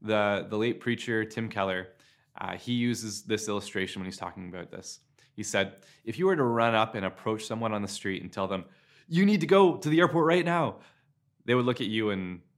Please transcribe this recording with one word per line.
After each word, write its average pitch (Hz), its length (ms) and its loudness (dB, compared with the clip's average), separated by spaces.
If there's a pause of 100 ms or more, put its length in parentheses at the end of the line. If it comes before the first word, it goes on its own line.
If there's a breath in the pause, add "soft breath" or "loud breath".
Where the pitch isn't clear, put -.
The, 104 460 2
the 107 80 -4
late 113 240 0
preacher, 113 420 -2
Tim 113 240 -6
Keller, 95 400 -2 (520 soft breath)
uh, 92 180 -8
he 120 160 -6
uses 117 500 -2
this 107 240 -2
illustration 98 540 -4
when 92 40 -8
he's 92 120 -10
talking 90 320 -12
about 87 200 -12
this. - 300 -16 (340 soft breath)
He 107 100 -10
said, 98 320 0 (280 soft breath)
If 113 160 -8
you 180 60 2
were 190 100 4
to 147 80 2
run 117 320 4
up 110 200 4
and 98 100 -4
approach 107 400 -4
someone 113 280 -2
on 104 80 -2
the 101 60 -4
street 95 340 -6
and - 100 -12
tell 98 160 -4
them, 95 180 -4 (420 soft breath)
'You 175 180 4
need 202 160 4
to 165 60 -2
go 185 300 6
to - 120 -4
the 156 120 4
airport 165 260 4
right 175 160 4
now,' 170 360 0 (640 loud breath)
they 120 100 2
would 123 100 2
look 123 140 0
at 117 80 -4
you 110 220 0
and, 92 320 -4 (160)